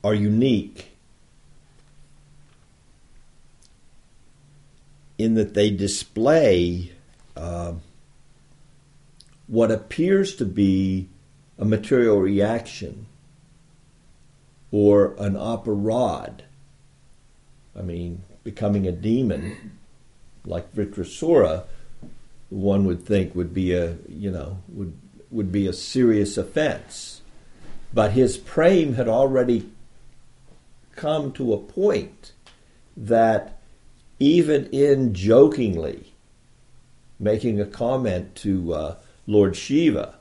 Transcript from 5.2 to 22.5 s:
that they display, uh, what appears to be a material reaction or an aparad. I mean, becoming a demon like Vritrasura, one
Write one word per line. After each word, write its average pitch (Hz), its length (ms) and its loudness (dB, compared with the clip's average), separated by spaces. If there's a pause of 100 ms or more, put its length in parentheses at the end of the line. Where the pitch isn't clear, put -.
that 107 220 0
they 104 160 4
display, 98 1200 2 (440)
uh, 85 380 -10 (1700)
what 113 240 2
appears 190 640 0
to 123 100 -4
be 95 640 0 (480)
a 101 80 -6
material 110 540 2
reaction 101 880 -2 (1600)
or 101 460 4
an 98 160 -4
aparad. 107 1080 -4 (1300)
I 92 60 -14
mean, 87 400 -10 (220)
becoming 101 420 -2
a 90 60 -2
demon 98 800 -2 (720)
like 85 300 -8
Vritrasura, 101 880 0 (840)
one 98 360 0